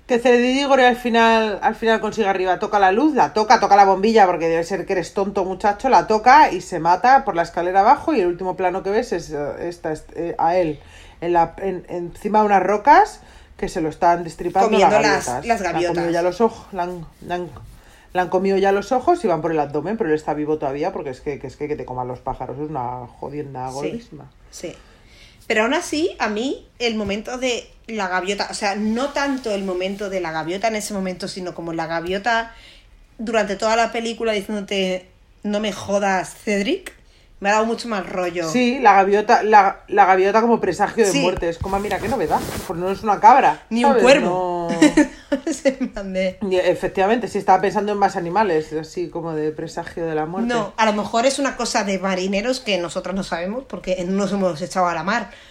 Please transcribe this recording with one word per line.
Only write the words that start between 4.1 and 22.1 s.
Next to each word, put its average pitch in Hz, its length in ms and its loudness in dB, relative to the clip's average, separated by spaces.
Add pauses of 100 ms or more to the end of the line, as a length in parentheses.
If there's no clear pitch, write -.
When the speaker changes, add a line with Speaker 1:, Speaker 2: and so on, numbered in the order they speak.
Speaker 1:
porque 170 240 2
debe 165 140 0
ser 170 240 -6
que 196 60 -2
eres 175 200 -4
tonto, 196 320 -2
muchacho, 202 440 -2
la 185 180 4
toca 247 440 8
y 180 100 -4
se 175 180 -6
mata 165 440 4
por 185 120 -4
la 170 80 0
escalera 175 380 0
abajo, 277 340 2
y 220 60 2
el 175 60 2
último 180 300 -4
plano 185 240 -2
que 190 80 -6
ves 220 240 -2
es, 160 160 -6
eh, 147 400 -6
esta, 170 220 -8
est-, - 240 -10
eh, 170 240 -6
a 170 180 2
él 156 220 0 (400)
en 175 140 -4
la, 165 240 2
en, 185 320 -6
encima 175 520 -2
de 214 40 4
unas 202 160 4
rocas 285 600 4 (360)
que 196 120 -6
se 175 120 -6
lo 160 80 -2
están 175 340 2
destripando 175 460 -2
Speaker 2:
Comiendo 208 300 6
Speaker 1:
las - 20 2
Speaker 2:
las, 202 240 2
Speaker 1:
gaviotas. 123 220 -6
Speaker 2:
las 214 140 0
Speaker 1:
Le 180 60 -2
han 165 60 -4
comido 170 220 0
Speaker 2:
gaviotas. 170 180 -2
Speaker 1:
ya 170 80 0
los 180 200 0
ojos, - 320 0
le 185 100 -6
han, 175 220 -10 (200)
le - 80 -8
han, 175 160 -6 (640)
le 180 80 0
han 175 80 -2
comido 190 300 2
ya 196 120 2
los 202 200 0
ojos 262 340 0
y - 20 0
van 165 140 0
por 165 100 -2
el 156 80 0
abdomen, 147 380 -2
pero 151 140 0
él 156 40 2
está 151 200 -2
vivo 151 240 -2
todavía 147 340 -4
porque 160 160 -8
es 127 120 -12
que, 143 180 -8
que 139 80 -12
es 123 80 -16
que, 147 120 -8
que 147 80 -4
te 127 100 -10
coman 127 220 -8
los 123 120 -10